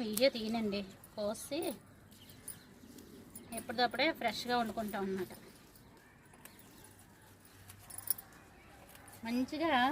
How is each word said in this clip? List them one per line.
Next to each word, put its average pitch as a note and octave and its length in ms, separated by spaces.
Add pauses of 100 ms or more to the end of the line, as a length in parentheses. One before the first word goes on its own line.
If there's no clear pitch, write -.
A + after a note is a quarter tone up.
వీడియో A3 320
తీయనండి. A3 480 (320)
కోసి A3 460 (2000)
ఎప్పటికప్పుడే B3 480 (120)
ఫ్రెష్గా A#3+ 420
వండుకుంటాం G#3 460
అన్నమాట. F#3+ 260 (4000)
మంచిగా C4+ 460 (180)